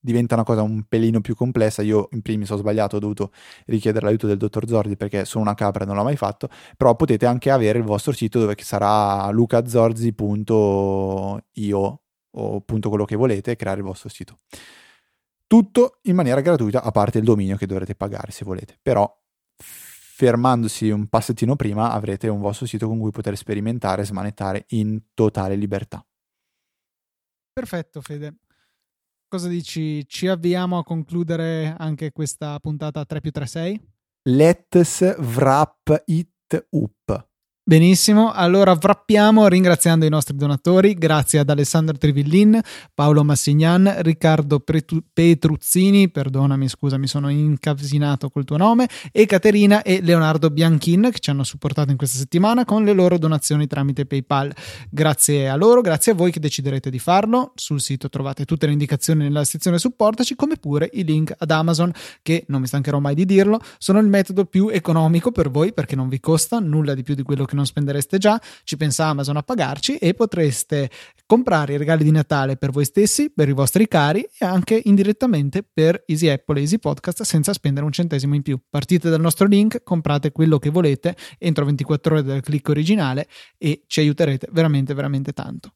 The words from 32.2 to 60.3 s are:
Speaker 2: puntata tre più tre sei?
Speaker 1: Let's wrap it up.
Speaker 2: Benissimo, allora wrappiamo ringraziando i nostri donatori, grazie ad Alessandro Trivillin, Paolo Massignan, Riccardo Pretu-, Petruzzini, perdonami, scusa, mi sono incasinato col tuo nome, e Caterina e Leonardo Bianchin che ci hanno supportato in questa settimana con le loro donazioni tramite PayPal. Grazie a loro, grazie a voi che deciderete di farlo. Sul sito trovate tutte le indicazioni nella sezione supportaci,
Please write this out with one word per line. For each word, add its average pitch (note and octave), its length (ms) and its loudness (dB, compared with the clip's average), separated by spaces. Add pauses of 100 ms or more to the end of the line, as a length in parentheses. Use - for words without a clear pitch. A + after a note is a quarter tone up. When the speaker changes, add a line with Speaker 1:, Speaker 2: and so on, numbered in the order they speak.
Speaker 2:
puntata D3+ 440 -8
tre D3+ 160 -8
più D3+ 120 -8
tre C#3+ 140 -8
sei? F3 340 -8 (480)
Speaker 1:
Let's D#3+ 720 4 (180)
wrap C#3 840 0
it - 680 -4
up. - 560 -6 (380)
Speaker 2:
Benissimo, F#3+ 680 6
allora F#3+ 400 4
wrappiamo G#3 760 4
ringraziando F3 580 4
i D3+ 40 4
nostri D3 260 -2
donatori, E3+ 600 2
grazie D#3 440 2
ad C#3+ 100 2
Alessandro D3+ 480 0
Trivillin, D#3 640 4 (320)
Paolo D3 300 4
Massignan, D#3+ 800 4
Riccardo D#3 580 2
Pretu-, D#3+ 540 -4
Petruzzini, E3+ 960 2
perdonami, C3+ 560 0
scusa, C3+ 320 -2
mi C#3 80 -4
sono C#3+ 220 -4
incasinato C#3+ 1040 -2
col D3 120 -6
tuo D3 140 -4
nome, A#3 320 4 (240)
e G#3+ 140 4
Caterina G3+ 560 4
e F#3+ 200 0
Leonardo D#3+ 480 2
Bianchin E3 640 2
che - 80 -8
ci - 100 -4
hanno C#3 140 -2
supportato C#3 480 -4
in C3+ 40 0
questa C3 220 -4
settimana G#3 460 0
con G#3+ 180 0
le G#3 100 4
loro F3+ 240 4
donazioni D#3 520 0
tramite C#3 380 -2
PayPal. C#3 460 -2 (380)
Grazie C#3+ 580 0
a C3 60 -2
loro, A#3 280 6
grazie F3 280 0
a A3 60 4
voi F3 160 2
che D#3+ 80 -6
deciderete C#3 500 -4
di B2+ 80 -6
farlo. A3 560 0
Sul - 260 -6
sito C#3 280 -6
trovate C#3 360 -6
tutte D#3 220 -2
le D3 60 2
indicazioni D3 500 0
nella D3 220 0
sezione E3+ 340 -2
supportaci, A3+ 560 -2